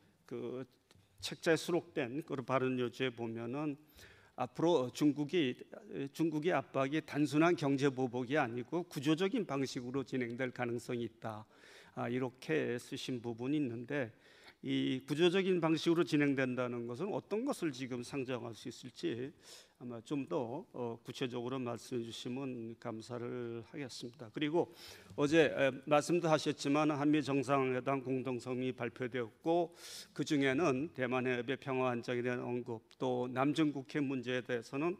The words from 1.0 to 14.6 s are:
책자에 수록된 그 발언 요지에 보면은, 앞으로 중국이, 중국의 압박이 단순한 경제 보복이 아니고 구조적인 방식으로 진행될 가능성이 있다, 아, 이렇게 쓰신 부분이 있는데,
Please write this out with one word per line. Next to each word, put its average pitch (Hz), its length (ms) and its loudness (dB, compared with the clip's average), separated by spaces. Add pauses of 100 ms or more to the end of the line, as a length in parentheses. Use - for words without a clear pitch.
책자에 - 360 2
수록된 151 680 0
그 147 140 -6
발언 131 420 2
요지에 123 320 0
보면은, 117 640 -4 (580)
앞으로 131 560 2
중국이, 147 640 2 (580)
중국의 160 400 0
압박이 135 520 0
단순한 151 500 4
경제 139 340 2
보복이 127 480 0
아니고 123 460 -2
구조적인 165 640 0
방식으로 135 580 -2
진행될 123 480 -2
가능성이 120 520 -4
있다, 110 420 -8 (480)
아, 120 160 -4
이렇게 127 720 -2
쓰신 131 420 -6
부분이 120 360 -4
있는데, 123 540 -2 (520)